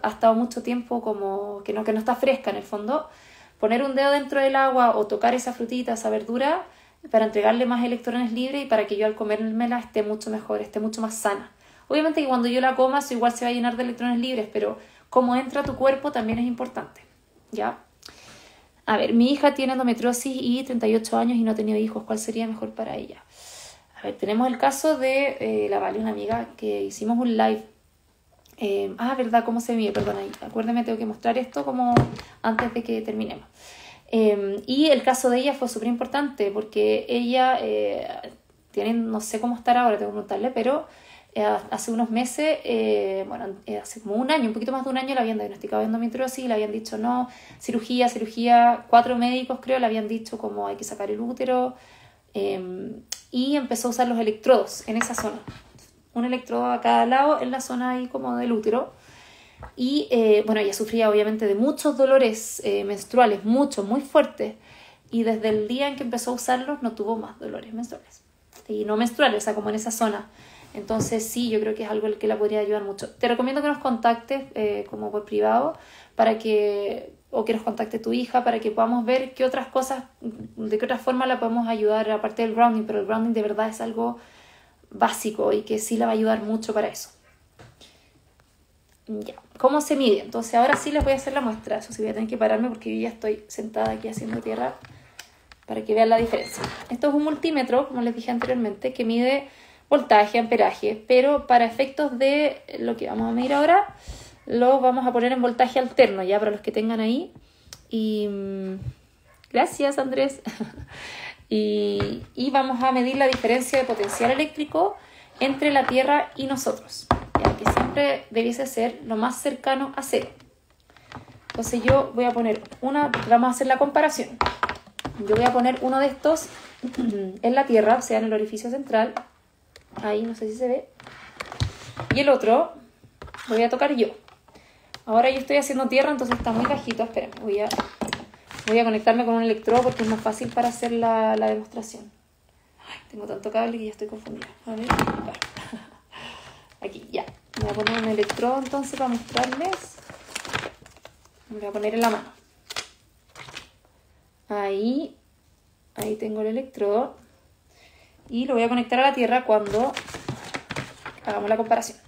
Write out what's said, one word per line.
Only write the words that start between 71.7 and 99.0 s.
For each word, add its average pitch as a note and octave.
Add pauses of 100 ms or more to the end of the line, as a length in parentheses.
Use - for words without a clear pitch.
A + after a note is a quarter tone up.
que A3+
es G#3+
algo G#3+ (100)
que G#3+
la G#3+
podría G#3+
ayudar G#3
mucho. G3
Te -
recomiendo B3+
que D4
nos C#4+
contactes, A#3+ (100)
eh, G#3
como G#3+
por G#3
privado, A3 (380)
para A3
que, G#3 (180)
o A3+
que A3+
nos A3
contacte A3
tu A3+
hija, B3
para A3+
que G#3+
podamos A#3
ver C4
qué B3+
otras C4
cosas, C4 (160)
de A3
qué B3+
otra B3
forma B3+
la B3+
podemos A#3
ayudar G#3+
aparte G#3+
del A3
grounding, A3+
pero G#3
el F#3+
grounding A3
de A3
verdad G#3
es A3
algo A#3 (720)
básico G#3+
y G#3+
que A3
sí A3+
la A#3
va A3+
a -
ayudar A3
mucho G#3+
para -
eso. - (2000)
Ya, G#3+ (240)
¿cómo C#4
se D4
mide? A#3+
Entonces -
ahora C4
sí D4
les D4
voy C4+
a -
hacer C4+
la C#4
muestra. A3
Eso A3
sí, -
voy G#3+
a -
tener A3
que A#3+
pararme A3
porque A3
yo A3
ya A#3
estoy G#3+
sentada A3
aquí A3
haciendo A3
tierra A#2 (920)
para A3
que A3
vean A3+
la A3+
diferencia. - (280)
Esto C4
es C#4+
un D4
multímetro, C#4+
como B3
les A#3
dije A#3
anteriormente, A#3+
que B3